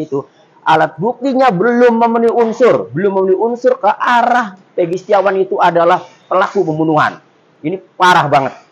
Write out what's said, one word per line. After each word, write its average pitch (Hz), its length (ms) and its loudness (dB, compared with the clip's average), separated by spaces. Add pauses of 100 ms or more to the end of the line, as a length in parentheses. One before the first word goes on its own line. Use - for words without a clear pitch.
itu, 139 240 -8 (400)
alat 156 320 0
buktinya 254 480 -2
belum 240 480 2
memenuhi 233 320 0
unsur, 220 640 0
belum 190 240 -2
memenuhi 190 240 0
unsur 240 400 -2
ke 196 80 0
arah 240 640 0 (240)
Peggy 180 240 -4
Setiawan 196 400 0
itu - 160 -4
adalah 175 480 2 (240)
pelaku 190 320 -2
pembunuhan. 156 640 -2 (400)
Ini 185 160 -6 (160)
parah 175 320 2
banget. 135 240 0 (200)